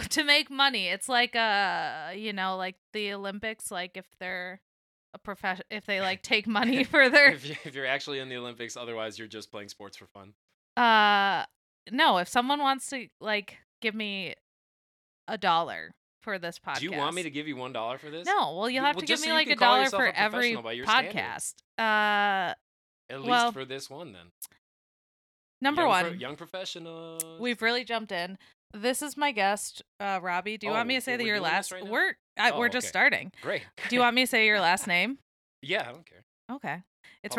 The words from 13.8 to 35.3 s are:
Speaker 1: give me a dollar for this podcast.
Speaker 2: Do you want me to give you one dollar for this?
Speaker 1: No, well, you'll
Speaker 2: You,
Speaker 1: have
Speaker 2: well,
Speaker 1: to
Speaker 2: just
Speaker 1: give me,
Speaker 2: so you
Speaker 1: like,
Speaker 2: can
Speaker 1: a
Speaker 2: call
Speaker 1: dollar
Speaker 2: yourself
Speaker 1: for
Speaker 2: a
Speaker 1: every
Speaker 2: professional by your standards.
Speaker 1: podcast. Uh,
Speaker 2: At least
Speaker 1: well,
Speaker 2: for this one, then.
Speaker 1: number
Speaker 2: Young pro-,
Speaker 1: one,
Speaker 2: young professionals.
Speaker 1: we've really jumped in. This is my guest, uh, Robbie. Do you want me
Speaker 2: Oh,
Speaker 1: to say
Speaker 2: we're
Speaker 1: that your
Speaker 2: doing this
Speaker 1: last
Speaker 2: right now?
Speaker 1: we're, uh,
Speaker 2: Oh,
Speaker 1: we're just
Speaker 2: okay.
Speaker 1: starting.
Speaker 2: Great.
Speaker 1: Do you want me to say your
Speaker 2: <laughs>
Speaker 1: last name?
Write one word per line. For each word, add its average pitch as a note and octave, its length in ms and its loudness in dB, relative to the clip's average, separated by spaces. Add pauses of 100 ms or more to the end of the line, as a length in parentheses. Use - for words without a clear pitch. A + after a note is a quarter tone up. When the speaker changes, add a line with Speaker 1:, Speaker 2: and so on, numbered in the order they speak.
Speaker 1:
give A3 140 -4
me G3+ 400 -6 (920)
a A3 100 -6
dollar D#3+ 540 0 (300)
for G3+ 160 -6
this E3+ 220 -8
podcast. C#3 200 -6
Speaker 2:
Do C#3 60 -2
you F3+ 60 -4
want D3+ 240 -2
me F3+ 80 -4
to D#3+ 80 -6
give D3 160 -6
you D3 80 -6
one B2+ 180 -8
dollar A#2 240 -4
for D3+ 120 -16
this? E3 180 -12
Speaker 1:
No, E4+ 300 0
well, G#3+ 120 -2
you'll - 0 -
Speaker 2:
You, B3+ 120 0
Speaker 1:
have C#4+ 160 2
Speaker 2:
well, - 40 -4
Speaker 1:
to D4+ 60 -6
Speaker 2:
just D#4 160 0
Speaker 1:
give D#4+ 60 -2
me, - 20 0
Speaker 2:
so - 20 2
you D#4+ 60 4
Speaker 1:
like, D#4 80 2
Speaker 2:
can D4 60 2
Speaker 1:
a A#3 60 2
Speaker 2:
call B3 120 8
Speaker 1:
dollar C4 120 6
Speaker 2:
yourself B3 200 2
Speaker 1:
for A#3 40 4
Speaker 2:
a - 120 0
Speaker 1:
every G#3+ 200 2 (140)
Speaker 2:
professional G3+ 100 -6
by A2+ 100 -6
your B2 120 -6
standards. G#3+ 300 2
Speaker 1:
podcast. G2 380 -6 (260)
Uh, G#3 760 2 (560)
Speaker 2:
At C3 120 -10
least - 80 -4
Speaker 1:
well, A#3+ 220 4
Speaker 2:
for C3+ 140 -10
this C3+ 240 -10
one, D3 240 -14
then. F2 140 -20 (1300)
Speaker 1:
number C#4+ 200 0
Speaker 2:
Young C#4+ 100 4 (100)
pro-, E3+ 100 0
Speaker 1:
one, F3+ 80 -10
Speaker 2:
young C3+ 160 -10
professionals. E3 880 -12 (160)
Speaker 1:
we've A#3+ 220 -4
really A#3+ 220 0
jumped A3 280 -6
in. F3+ 260 -6 (360)
This A#3+ 280 -2
is D4 160 -8
my C#4+ 140 0
guest, G#3 500 -2 (180)
uh, G3 220 -2
Robbie. F#3 360 -4
Do G#3 100 -8
you G#3 60 -2
want A#3 140 0
me C4 80 0
Speaker 2:
Oh, C4 40 0
Speaker 1:
to - 20 -2
say B3 120 -4
Speaker 2:
we're B3 40 0
Speaker 1:
that A#3 80 -2
your G#3+ 120 0
Speaker 2:
doing F#3+ 80 -2
this D#3+ 60 2
Speaker 1:
last F#3+ 220 0
Speaker 2:
right F#3 100 -12
now? G3+ 80 -8
Speaker 1:
we're, E4+ 180 2 (300)
uh, - 140 4
Speaker 2:
Oh, - 60 -2
Speaker 1:
we're A#3+ 100 2
just A#3+ 160 -2
Speaker 2:
okay. - 40 -8
Speaker 1:
starting. G3 420 2 (100)
Speaker 2:
Great. E3 220 -4 (260)
Speaker 1:
Do A#3+ 60 0
you B3 60 4
want A#3+ 140 4
me B3+ 80 4
to B3 40 2
say A3 180 4
your G#3+ 160 4
Speaker 2:
<laughs> - 0 -
Speaker 1:
last F3+ 260 4
name? G3 300 2 (460)